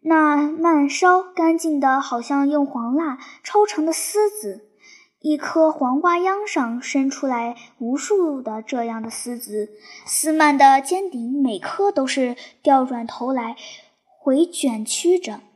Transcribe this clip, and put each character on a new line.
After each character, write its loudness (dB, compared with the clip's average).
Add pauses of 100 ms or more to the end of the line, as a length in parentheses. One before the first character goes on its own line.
那 4 (100)
蔓 2
梢 4
干 0
净 -2
的 2
好 -4
像 0
用 2
黄 -4
蜡 -2 (260)
抽 4
成 -2
的 0
丝 0
子。 -12 (500)
一 0
颗 2
黄 0
瓜 2
秧 -2
上 -4
伸 0
出 -6
来 -4 (240)
无 -2
数 0
的 -8
这 -4
样 -6
的 -10
丝 -10
子， -8 (340)
丝 -2
蔓 4
的 6
尖 -4
顶 -4
每 0
颗 -2
都 0
是 -2 (240)
调 4
转 -8
头 -6
来 -6 (640)
回 4
卷 -4
曲 2
着 -12 (140)